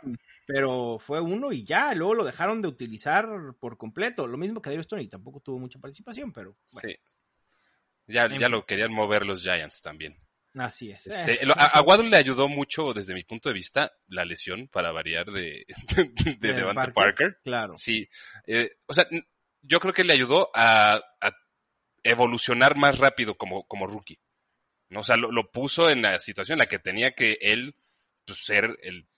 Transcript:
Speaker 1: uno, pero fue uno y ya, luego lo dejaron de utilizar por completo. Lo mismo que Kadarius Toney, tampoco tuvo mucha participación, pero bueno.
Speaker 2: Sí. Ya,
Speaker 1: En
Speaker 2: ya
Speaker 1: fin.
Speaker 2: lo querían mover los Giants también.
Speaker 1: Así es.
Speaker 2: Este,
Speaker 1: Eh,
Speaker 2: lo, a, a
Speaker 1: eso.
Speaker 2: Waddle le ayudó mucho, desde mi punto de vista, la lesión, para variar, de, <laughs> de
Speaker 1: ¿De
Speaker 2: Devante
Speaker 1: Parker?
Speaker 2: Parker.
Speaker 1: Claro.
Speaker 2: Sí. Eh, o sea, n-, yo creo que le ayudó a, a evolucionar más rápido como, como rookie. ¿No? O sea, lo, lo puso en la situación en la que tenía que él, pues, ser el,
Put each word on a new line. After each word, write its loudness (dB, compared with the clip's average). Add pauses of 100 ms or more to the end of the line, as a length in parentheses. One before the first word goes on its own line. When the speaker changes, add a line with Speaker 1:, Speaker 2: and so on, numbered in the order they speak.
Speaker 1:
uno, -8 (300)
pero -2
fue -4
uno -4
y -6
ya, 0
luego 0
lo 0
dejaron -4
de -4
utilizar -2 (320)
por -12
completo. -6
Lo -8
mismo -8
que -18
Kadarius -8
Toney, -10
tampoco -20
tuvo -10
mucha -14
participación, -16
pero -20 (160)
bueno. -12
Speaker 2:
Sí. -12 (1120)
Ya, 2
Speaker 1:
En -2
Speaker 2:
ya 0
Speaker 1:
fin. 4
Speaker 2:
lo -2
querían -2
mover 2
los -6
Giants -4
también. -16 (380)
Speaker 1:
Así -10
es. -20
Speaker 2:
Este, -2
Speaker 1:
Eh, -2
Speaker 2:
lo, 4
a, 8
a 6
Speaker 1:
eso. 6
Speaker 2:
Waddle 6
le 8
ayudó 4
mucho, -4
desde -8
mi -8
punto -8
de -2
vista, -2 (160)
la -6
lesión, -8
para -4
variar, -6
de, -8 (120)
<laughs> 0 (220)
de -
Speaker 1:
¿De -2
Speaker 2:
Devante -2
Speaker 1:
Parker? -20
Speaker 2:
Parker. 2
Speaker 1:
Claro. -6
Speaker 2:
Sí. -4 (380)
Eh, -2 (140)
o -10
sea, 4
n-, -8 (360)
yo 0
creo -2
que 2
le 4
ayudó 4
a, 6 (200)
a 0 (720)
evolucionar 4
más 4
rápido 2
como, -8
como -8
rookie. -14 (720)
¿No? -8
O -8
sea, 4
lo, -2
lo -2
puso 2
en 2
la 2
situación -6
en -4
la 4
que -6
tenía -2
que 2
él, 0 (480)
pues, -14
ser 0
el, -14 (100)